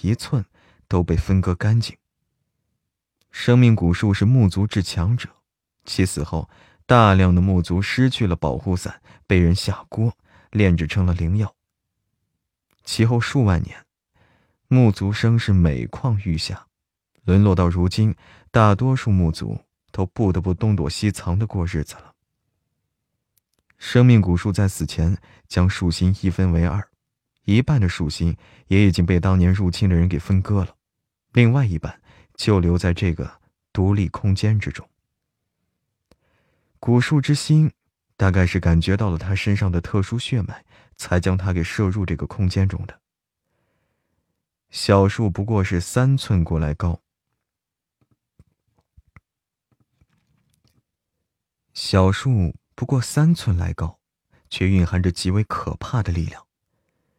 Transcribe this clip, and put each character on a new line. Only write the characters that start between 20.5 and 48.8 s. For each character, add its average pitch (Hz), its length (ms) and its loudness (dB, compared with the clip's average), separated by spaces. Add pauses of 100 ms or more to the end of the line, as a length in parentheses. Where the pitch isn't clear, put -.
东 107 200 0
躲 80 140 -2
西 101 240 -2
藏 90 260 -4
的 110 80 -2
过 92 200 -4
日 78 180 -4
子 - 120 -18
了。 - 180 -20 (1600)
生 - 300 2
命 117 160 6
古 87 120 0
树 95 160 -2
在 98 160 0
死 85 200 -4
前 82 320 -2 (280)
将 90 220 2
树 92 220 -2
心 90 320 0
一 95 80 0
分 92 200 0
为 85 160 2
二， 95 220 -4 (560)
一 104 160 2
半 143 180 0
的 90 120 2
树 78 180 -4
心 82 260 -2 (340)
也 101 180 4
已 95 40 4
经 87 140 2
被 87 160 2
当 95 180 2
年 90 140 4
入 95 180 0
侵 101 160 -2
的 92 80 2
人 85 140 2
给 82 100 -4
分 95 220 0
割 98 240 -2
了， - 100 -10 (580)
另 117 200 4
外 135 140 0
一 85 120 -2
半 - 220 -12 (360)
就 104 220 2
留 87 200 2
在 87 160 0
这 87 200 -2
个 - 280 -12 (280)
独 98 220 0
立 101 160 0
空 98 260 -2
间 107 240 0
之 - 140 -6
中。 - 160 -16 (1900)
古 120 180 2
树 143 220 0
之 147 140 0
心 156 360 2 (460)
大 98 140 0
概 92 160 2
是 92 120 -2
感 85 220 2
觉 92 160 0
到 104 140 -2
了 82 80 -4
他 92 160 -6
身 101 200 -2
上 101 160 0
的 87 100 -2
特 98 200 -4
殊 117 180 -4
血 120 220 -4
脉， - 240 -10 (320)
才 - 220 -2
将 92 180 0
他 95 160 -2
给 87 100 -2
射 98 260 -2
入 98 180 -2
这 82 100 -4
个 - 100 -8
空 95 220 -2
间 95 200 0
中 92 180 -8
的。 - 140 -20 (1700)
小 98 380 2
树 110 220 -2
不 98 140 -4
过 107 180 -2
是 90 180 -2
三 131 360 0
寸 90 280 0
过 80 140 -2
来 76 160 -4
高， 87 260 -6 (4000)